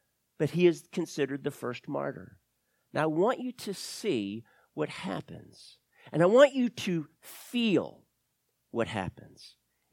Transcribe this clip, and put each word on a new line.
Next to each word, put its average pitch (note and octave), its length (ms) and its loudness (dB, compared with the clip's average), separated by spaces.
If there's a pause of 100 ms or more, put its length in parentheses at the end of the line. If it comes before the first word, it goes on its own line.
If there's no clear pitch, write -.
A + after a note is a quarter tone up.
(400)
but D3+ 120 0
he F3 140 4
is D#3+ 260 2
considered C#3+ 520 -4
the C#3+ 80 -4
first B2 360 -8
martyr. C#3 500 -6 (560)
Now, D#3 100 0
I D#3+ 40 0
want F#3 340 2
you B3+ 100 -6
to G3 240 -10
see A2+ 680 -6 (300)
what D3+ 160 -4
happens, - 880 -12 (340)
and D#3 120 4
I - 20 8
want C4 300 8
you B3 140 2
to E3 380 -2 (120)
feel F#3 840 -2 (680)
what A2+ 160 0
happens. - 680 -8 (380)